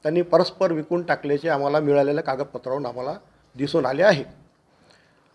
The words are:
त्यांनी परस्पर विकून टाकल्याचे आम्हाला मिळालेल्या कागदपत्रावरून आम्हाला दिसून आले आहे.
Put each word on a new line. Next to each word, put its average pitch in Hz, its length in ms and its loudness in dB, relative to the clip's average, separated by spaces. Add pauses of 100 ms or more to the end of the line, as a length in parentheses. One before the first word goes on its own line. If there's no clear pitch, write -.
त्यांनी 165 200 0
परस्पर 170 500 2
विकून 165 300 -4
टाकल्याचे 147 460 -2
आम्हाला 143 320 0
मिळालेल्या 143 440 2
कागदपत्रावरून 135 640 -6
आम्हाला 127 280 -8 (400)
दिसून 143 320 -2
आले 135 160 0
आहे. 175 220 4 (1080)